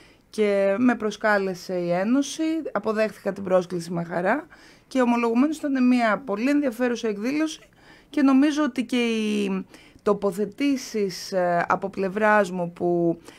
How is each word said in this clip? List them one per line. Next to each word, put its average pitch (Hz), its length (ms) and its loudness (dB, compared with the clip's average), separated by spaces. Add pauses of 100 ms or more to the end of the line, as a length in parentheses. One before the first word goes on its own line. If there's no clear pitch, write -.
(320)
Και 196 480 2
με 247 160 4
προσκάλεσε 202 800 -2
η 175 180 -2
Ένωση, 247 520 0 (280)
αποδέχθηκα 214 600 -2
την 196 100 -10
πρόσκληση 180 480 0
με 170 120 -2
χαρά 185 440 -2 (400)
και 262 140 -2
ομολογουμένως 240 560 2
ήταν 269 300 0
μια 233 380 2
πολύ 214 240 -2
ενδιαφέρουσα 247 580 0
εκδήλωση 269 520 -2 (500)
και 294 120 -2
νομίζω 277 420 4
ότι 247 200 -2
και 247 120 -4
οι 214 720 -2 (380)
τοποθετήσεις, 208 1300 -2
ε, 175 360 0
από 180 220 -2
πλευράς 202 640 0
μου 175 220 -4
που 170 460 0 (200)